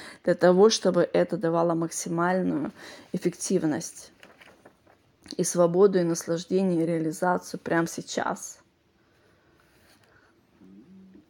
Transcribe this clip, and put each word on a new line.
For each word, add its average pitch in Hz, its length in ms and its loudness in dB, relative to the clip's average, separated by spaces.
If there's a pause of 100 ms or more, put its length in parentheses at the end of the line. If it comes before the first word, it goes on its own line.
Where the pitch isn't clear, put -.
(240)
Для 175 100 2
того, 180 340 6
чтобы 180 440 2
это 175 240 2
давало 165 380 0
максимальную 170 1000 -2 (400)
эффективность - 1000 -4 (1200)
и 180 80 -2
свободу, 180 540 4
и 175 40 2
наслаждение, 170 800 -2
и 165 40 0
реализацию 170 760 -4
прямо 170 260 -2
сейчас. - 720 -8 (2750)